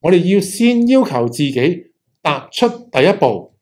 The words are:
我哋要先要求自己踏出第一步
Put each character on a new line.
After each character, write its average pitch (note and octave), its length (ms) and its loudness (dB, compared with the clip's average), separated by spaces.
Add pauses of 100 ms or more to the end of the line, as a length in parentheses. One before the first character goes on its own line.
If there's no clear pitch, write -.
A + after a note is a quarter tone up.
我 E3+ 100 0
哋 F3+ 220 2
要 G3+ 60 2
先 A#3 480 0
要 C4 160 4
求 A#2+ 240 -2
自 A#2+ 160 -4
己 C#3 480 -2 (300)
踏 C#3+ 300 -4
出 - 160 0
第 - 360 -2
一 F3+ 100 4
步 G#2+ 480 -4